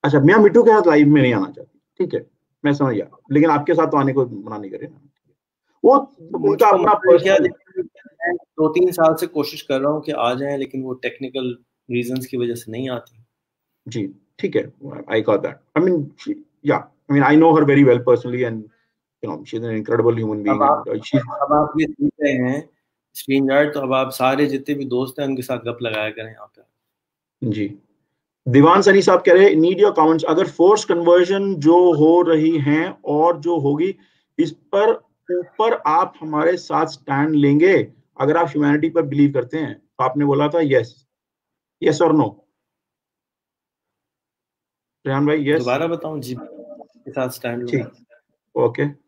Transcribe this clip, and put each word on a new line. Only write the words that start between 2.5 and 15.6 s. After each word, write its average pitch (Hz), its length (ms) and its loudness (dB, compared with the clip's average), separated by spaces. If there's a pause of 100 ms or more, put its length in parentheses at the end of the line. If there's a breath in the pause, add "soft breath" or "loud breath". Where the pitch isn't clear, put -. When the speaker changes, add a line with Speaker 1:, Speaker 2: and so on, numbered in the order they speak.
Speaker 1:
मैं 143 80 2
समझ 139 220 -2
गया। - 220 -10 (140)
लेकिन 147 180 4
आपके 147 240 0
साथ 156 140 2
तो 147 100 0
आने 135 160 0
को 135 120 0
मना 110 320 -14
नहीं 101 140 -14
करे - 160 -16
ना। 151 140 -20 (840)
वो 480 140 6 (220)
Speaker 2:
मुझको - 280 -4
Speaker 1:
उनका 403 180 2
अपना 392 140 4
Speaker 2:
मना 427 120 2
किया, - 420 4
Speaker 1:
पर्सनल - 80 4
Speaker 2:
लेकिन - 460 -8 (140)
मैं 349 320 -8
दो - 320 -4
तीन 175 240 0
साल 160 240 2
से 165 120 -6
कोशिश 151 340 -6
कर 135 200 -4
रहा 143 100 -2
हूँ 151 100 -6
कि 156 100 -10
आ 120 220 -2
जाएं, 139 240 -6
लेकिन 135 260 -8
वो 127 100 -10
technical 127 640 -10 (340)
reasons 123 340 -6
की 127 120 -10
वजह 120 180 -4
से - 160 -16
नहीं 131 180 -8
आती। - 340 -14 (640)
Speaker 1:
जी, 107 260 -10 (260)
ठीक - 160 -6
है, - 180 -4 (120)
I - 440 -6
got 104 100 2
that। - 140 -8 (240)